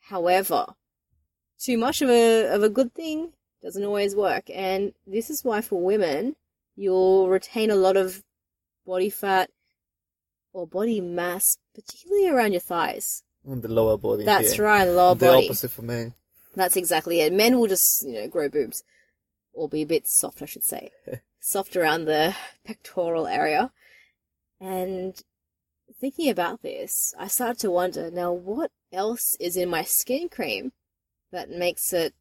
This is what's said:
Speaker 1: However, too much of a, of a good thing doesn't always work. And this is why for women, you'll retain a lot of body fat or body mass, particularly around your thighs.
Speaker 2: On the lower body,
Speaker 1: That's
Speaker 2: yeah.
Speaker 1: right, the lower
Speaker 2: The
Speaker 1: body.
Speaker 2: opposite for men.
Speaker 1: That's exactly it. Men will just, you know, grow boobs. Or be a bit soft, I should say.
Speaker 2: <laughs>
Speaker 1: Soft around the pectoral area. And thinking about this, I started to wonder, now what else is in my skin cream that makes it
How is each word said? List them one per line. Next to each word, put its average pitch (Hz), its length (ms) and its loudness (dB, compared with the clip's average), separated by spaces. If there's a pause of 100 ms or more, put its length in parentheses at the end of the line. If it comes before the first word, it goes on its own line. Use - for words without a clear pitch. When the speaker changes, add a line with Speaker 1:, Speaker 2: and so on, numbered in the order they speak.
Speaker 1:
However, 180 720 0 (840)
too 247 180 -2
much 254 240 0
of 269 60 2
a, 233 400 6
of 202 140 2
a 214 80 6
good 240 240 0
thing 320 380 -6 (300)
doesn't 190 220 -8
always 202 320 -2
work. 196 360 0
And 190 420 -4 (120)
this 214 240 -4
is 294 140 -8
why 220 160 0
for 202 200 -4
women, 190 560 0 (400)
you'll 190 520 4
retain 214 420 0
a 208 60 2
lot 190 200 4
of 190 260 -2 (640)
body 185 240 -2
fat 190 400 0 (1000)
or 180 140 -10
body 208 340 -2
mass, 175 580 -2 (160)
particularly 381 540 0
around 240 240 2
your 175 80 0
thighs. - 640 -4 (240)
Speaker 2:
On 131 120 -8
the 110 80 -10
lower 110 300 4
body, 107 260 -2
Speaker 1:
That's 202 340 2
Speaker 2:
yeah. 208 60 2
Speaker 1:
right, 208 200 4
the 175 80 2
lower 180 220 6
Speaker 2:
The - 120 4
Speaker 1:
body. 123 200 8
Speaker 2:
opposite 120 240 -4
for - 120 -14
men. 117 320 -8 (400)
Speaker 1:
That's 185 220 2
exactly 170 440 0
it. 156 120 4
Men 226 260 4
will 233 100 4
just, - 380 0
you 123 80 -10
know, 107 140 -8
grow 151 200 -2
boobs. 139 340 -4 (680)
Or 151 160 -8
be 151 140 -4
a 151 40 -4
bit 156 200 0
soft, - 360 -2
I 143 40 -14
should - 180 -12
say. - 260 -6 (160)
Speaker 2:
<laughs> - 140 -12 (200)
Speaker 1:
Soft - 360 -4
around 165 280 0
the 156 320 2 (280)
pectoral 170 640 -6
area. 151 460 -2 (880)
And 185 600 -6 (800)
thinking 277 300 -2
about 180 320 -4
this, - 560 -6
I 190 100 -10
started 240 320 -2
to 202 100 0
wonder, 170 400 0
now 175 220 -4
what 196 380 -6 (220)
else 226 480 -4
is 175 160 -4
in 180 120 0
my 170 140 -2
skin 320 460 -4
cream 180 440 -8 (600)
that - 180 -12
makes 175 420 -4
it 165 280 -2